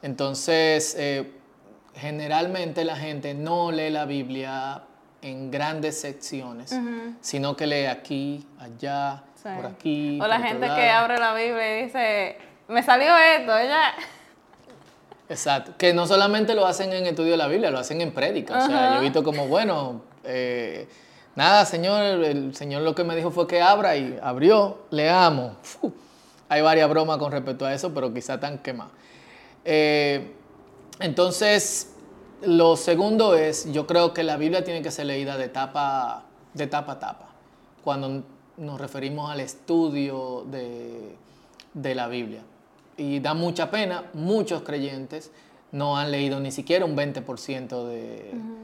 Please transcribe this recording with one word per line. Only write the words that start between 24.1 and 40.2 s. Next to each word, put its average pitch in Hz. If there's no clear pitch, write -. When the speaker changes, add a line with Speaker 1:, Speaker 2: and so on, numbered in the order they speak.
Speaker 1:
abrió, 196
leamos. 151
Fu. -
Hay 151
varias 156
bromas 156
con 143
respecto 135
a 135
eso, 156
pero 131
quizá 123
tan 143
quemadas. 123
Eh, 151
entonces, 180
lo 165
segundo 202
es, 156
yo 147
creo 170
que 170
la 151
Biblia 160
tiene 170
que 151
ser 147
leída 139
de 127
tapa, 135
de 147
tapa 143
a 123
tapa, -
cuando 135
nos 147
referimos 143
al 143
estudio 139